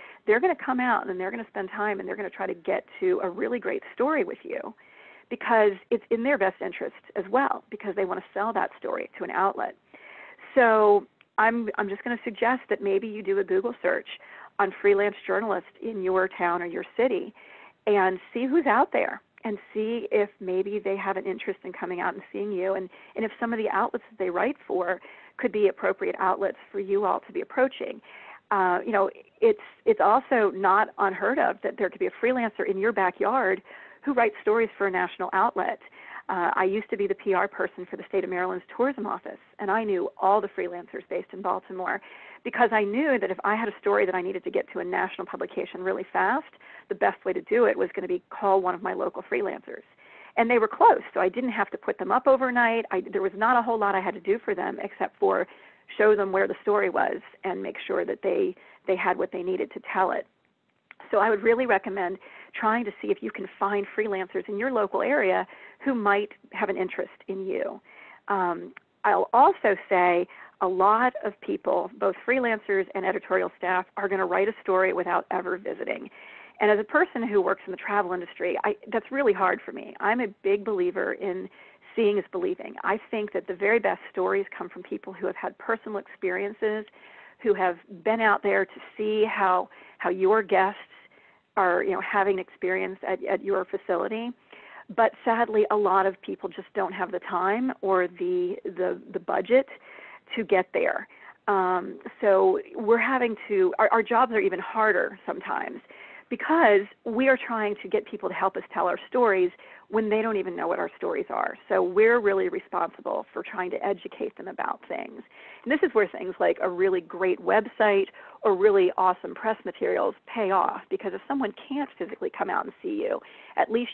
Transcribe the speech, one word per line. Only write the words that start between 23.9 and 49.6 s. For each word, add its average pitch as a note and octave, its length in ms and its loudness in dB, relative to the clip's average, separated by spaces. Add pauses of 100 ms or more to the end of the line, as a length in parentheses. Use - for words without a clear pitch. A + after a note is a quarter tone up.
that - 80 -20
they F#3 120 -2
write F3+ 260 0 (100)
for F3 340 -2 (360)
could G#3+ 160 -2
be G#3 160 4
appropriate F#3 500 -2
outlets F#3+ 400 0 (140)
for G3+ 80 -6
you G3 240 0
all F3+ 160 0
to - 120 -20
be - 100 -6
approaching. - 580 -4 (500)
Uh, F#3 340 2
you A#3 80 -6
know, G3 180 2 (300)
it's, G#3+ 200 4 (240)
it's A3 180 4
also A3 520 4
not F#3+ 340 4 (100)
unheard G3 400 0
of - 240 2
that - 160 -4
there F3+ 120 0
could G3 80 -18
be F3+ 80 0
a F3+ 40 0 (120)
freelancer A#3 460 -2
in F#3+ 100 -2
your A3 140 0
backyard G3 720 0 (400)
who C#4 100 -2
writes A#3 280 2
stories A3 280 2 (100)
for G3+ 80 0
a G3 40 0
national F3+ 420 -4
outlet. G3 460 0 (500)
Uh, F3 260 0
I F#3+ 100 2
used G3+ 260 -2
to A3+ 60 -4
be G3+ 100 0
the F#3+ 80 0
P G3 200 -2
R F3+ 120 2
person - 420 -6
for - 80 -12
the - 120 -12
state F#3 160 -2
of F#3 60 -6
Maryland's F#3 340 -4 (120)
tourism B3+ 300 -2
office, - 320 -8 (220)
and G3 100 -4
I A3 140 2
knew F#3+ 260 0 (100)
all G3+ 200 6
the G3+ 80 -6
freelancers F3 600 -8
based F3+ 240 -6
in F#3 80 -12
Baltimore F#3 600 -4 (420)
because B3 300 2
I A3 100 2
knew B3 380 2
that F#3 100 -2
if F#3 140 -6
I G#3 100 2
had A3 140 -2
a G3+ 120 -8
story G3+ 260 2
that F3+ 80 -2
I F3+ 80 -2
needed F#3 220 -6
to F3+ 60 -6
get G3 220 -2
to F#3 80 -6
a F3 40 -6
national F#3 420 -4
publication - 560 -8
really F#3+ 300 -4
fast, G3+ 340 0 (420)
the G3+ 60 -4
best G3 300 0
way F#3+ 80 0
to - 100 -4
do A3+ 240 4
it G3 100 4
was F#3 180 0
gonna F#3 140 -6
be F3+ 220 -2
call G3 300 2
one F3+ 140 0
of F3 80 -12
my F#3 100 -4
local F3+ 380 -4
freelancers. - 520 -4 (540)